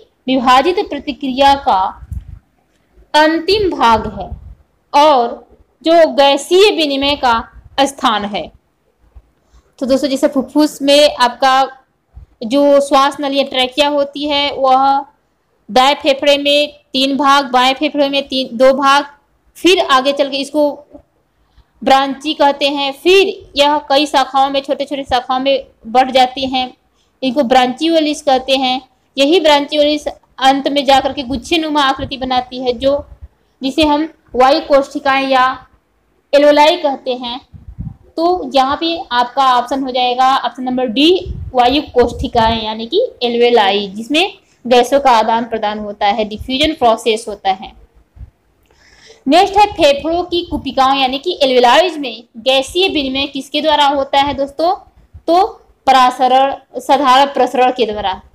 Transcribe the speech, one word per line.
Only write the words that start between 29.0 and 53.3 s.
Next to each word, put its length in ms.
यही 220
ब्रांचियोलिस 680
अंत 300
में 160
जाकर 280
के 100
गुच्छे 360
नुमा 240
आकृति 340
बनाती 420
है, 140
जो, 340
जिसे 200
हम 300
वायु 260
कोशिकाएं 680
या 380
एल्वेओलाई 420
कहते 380
हैं। 260
तो 380
यहाँ 220
पे 260
आपका 460
option 240
हो 80
जाएगा 460
option 260
number 240
डी, 480
वायु 280
कोशिकाएं 840
यानी 220
कि 200
एल्वेओलाई, 640
जिसमें 500
गैसों 340
का 100
आदान 340
प्रदान 340
होता 280
है, 180
diffusion 480
process 560
होता 220
है। 320
Next 280
है 100
फेफड़ों 560
की 240
कुपिकाओं 500
यानी 220
कि 240
एल्वेओलाइज 540
में 280
गैसीय 520
विनिमय 380
किसके 360